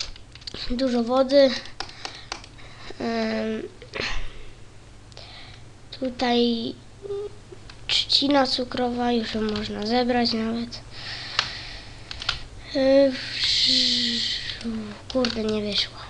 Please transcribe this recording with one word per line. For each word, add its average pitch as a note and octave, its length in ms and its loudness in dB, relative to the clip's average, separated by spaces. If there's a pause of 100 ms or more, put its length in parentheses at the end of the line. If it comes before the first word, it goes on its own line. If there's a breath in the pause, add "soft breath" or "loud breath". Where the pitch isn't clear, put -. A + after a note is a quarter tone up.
(720 loud breath)
dużo A#3+ 320 4
wody. C4 460 8 (1500 loud breath)
Ym, A3 680 -2 (2250 loud breath)
tutaj A#3+ 760 2 (1120)
trzcina C#4 600 4
cukrowa, B3 640 0
już A3+ 240 0
ją A3 60 0
można G#3+ 440 -2
zebrać A#3+ 480 4
nawet. A3+ 480 -2 (1900 loud breath)
Yy, C4+ 380 8 (2000 loud breath)
kurde, A#3 300 2
nie G#3+ 180 0
wyszło. G#3 360 -2 (120)